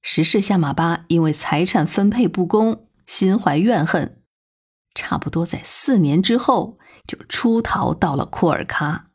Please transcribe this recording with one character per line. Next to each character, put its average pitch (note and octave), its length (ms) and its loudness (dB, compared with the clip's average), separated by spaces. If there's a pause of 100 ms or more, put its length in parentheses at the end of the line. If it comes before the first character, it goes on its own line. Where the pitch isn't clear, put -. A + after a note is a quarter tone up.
时 - 200 -2
势 G3 200 2
夏 G3 160 2
马 C#3+ 160 0
巴 E3 340 -2
因 E3+ 140 4
为 D#3 100 2
财 D3+ 320 0
产 F3+ 220 0
分 G3+ 240 0
配 A3 180 2
不 F#3 180 -2
公， A3 420 0 (180)
心 F#3+ 300 0
怀 D3 200 0
怨 F3+ 280 2
恨， - 380 -4 (720)
差 - 220 -6
不 - 140 -6
多 E3+ 160 -4
在 - 180 -8
四 - 340 2
年 D#3 240 4
之 A3+ 140 2
后 B3 420 -2 (280)
就 - 180 -10
出 A3+ 380 0
逃 - 320 -2
到 D#3+ 200 0
了 C3+ 120 -2
库 - 220 0
尔 - 180 0
喀。 D3+ 480 -6